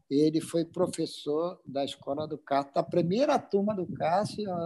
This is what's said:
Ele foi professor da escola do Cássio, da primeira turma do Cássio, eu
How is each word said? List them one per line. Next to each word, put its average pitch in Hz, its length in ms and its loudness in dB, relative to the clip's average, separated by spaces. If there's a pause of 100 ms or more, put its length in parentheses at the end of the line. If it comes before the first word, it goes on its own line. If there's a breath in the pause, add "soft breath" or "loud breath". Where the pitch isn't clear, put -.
Ele 156 320 4
foi 165 240 -2
professor 165 1000 -2
da 139 200 -4
escola 143 420 -6
do 151 100 -8
Cássio, 139 360 -2
da 170 100 2
primeira 208 560 2
turma 202 340 0
do 185 140 -4
Cássio, 175 560 0
eu 190 100 -4 (120)